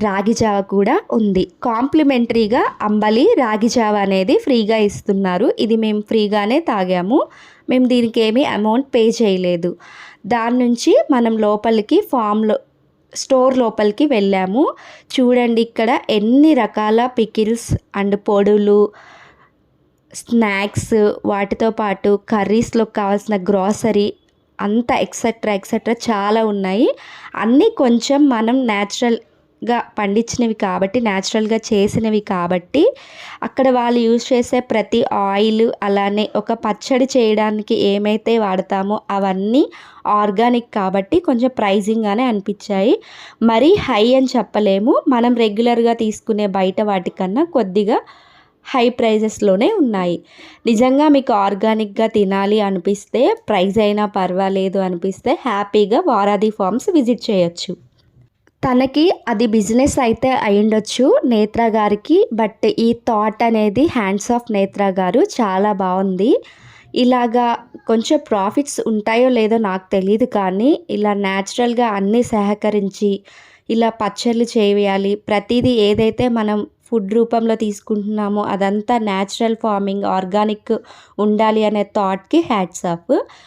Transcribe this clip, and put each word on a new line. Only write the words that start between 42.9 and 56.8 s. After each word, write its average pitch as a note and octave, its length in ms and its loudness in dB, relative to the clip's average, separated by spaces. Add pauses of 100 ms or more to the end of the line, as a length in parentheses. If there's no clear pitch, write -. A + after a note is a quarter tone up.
మరీ B3 180 4 (200)
హై G#3+ 140 2 (140)
అని C4 200 2
చెప్పలేము, G#3 560 0 (200)
మనం A#3+ 220 2 (100)
రెగ్యులర్గా A#3 580 0
తీసుకునే G#3 440 -2 (100)
బయట F#3+ 240 0 (100)
వాటికన్నా G3 540 -2 (120)
కొద్దిగా G#3 420 0 (720)
హై B3 120 0 (140)
ప్రైజెస్లోనే G#3+ 720 0 (140)
ఉన్నాయి. F#3 360 -2 (500)
నిజంగా B3+ 460 4
మీకు C4+ 180 2 (140)
ఆర్గానిక్గా G#3+ 680 -2
తినాలి G3 420 0 (100)
అనిపిస్తే, G3 540 -2 (280)
ప్రైస్ G3 360 0
అయినా G#3 180 0 (140)
పర్వాలేదు F#3+ 720 -2
అనిపిస్తే, F#3+ 440 -4 (140)
హ్యాపీగా G#3 540 0 (100)
వారాది G#3 480 2
ఫార్మ్స్ G3+ 400 -2